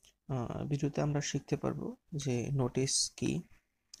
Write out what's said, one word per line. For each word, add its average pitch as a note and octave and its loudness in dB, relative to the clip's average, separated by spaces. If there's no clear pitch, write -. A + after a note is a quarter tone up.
আহ, B2+ -2
ভিডিওতে C#3+ 0
আমরা D3 2
শিখতে - 0
পারবো C#3+ -2
যে C3+ 0
notice C3 2
কি, C#3+ 0